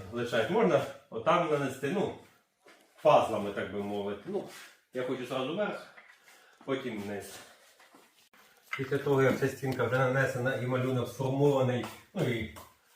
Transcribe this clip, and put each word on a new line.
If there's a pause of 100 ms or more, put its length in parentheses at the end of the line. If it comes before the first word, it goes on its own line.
(120)
лишать.
Можна (300)
отам
нанести,
ну, (840)
пазлами,
так
би
мовити.
Ну, (500)
я
хочу
зразу
вверх, (800)
потім
вниз. (1400)
Після
того,
як
ця
стінка
вже
нанесена
і
малюнок
сформований, (280)
ну
і (400)